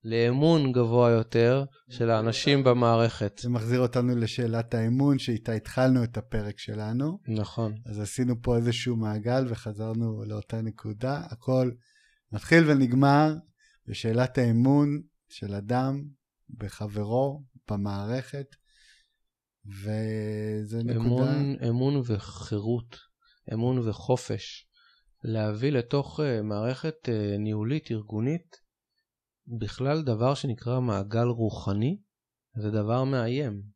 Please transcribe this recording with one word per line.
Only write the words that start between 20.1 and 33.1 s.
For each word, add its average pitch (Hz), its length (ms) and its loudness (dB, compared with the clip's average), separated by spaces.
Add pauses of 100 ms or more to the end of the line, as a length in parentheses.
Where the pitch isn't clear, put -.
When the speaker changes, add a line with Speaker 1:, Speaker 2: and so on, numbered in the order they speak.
Speaker 2:
נקודה 117 120 -2
Speaker 1:
אמון, 135 600 2 (140)
אמון 131 360 0
וחירות, 113 920 -4 (560)
אמון 120 360 -2
וחופש. - 800 -4 (560)
להביא 110 480 -2
לתוך, 139 480 -2
אה, 127 220 0
מערכת, 117 680 -4
אה, 104 300 0
ניהולית, 107 520 -4
ארגונית, 110 720 -6 (840)
בכלל 123 540 -4
דבר 123 320 0
שנקרא 127 460 -2
מעגל 113 480 0
רוחני, 113 680 -2 (580)
זה 107 160 -4
דבר 110 320 0
מאיים 123 580 -2 (140)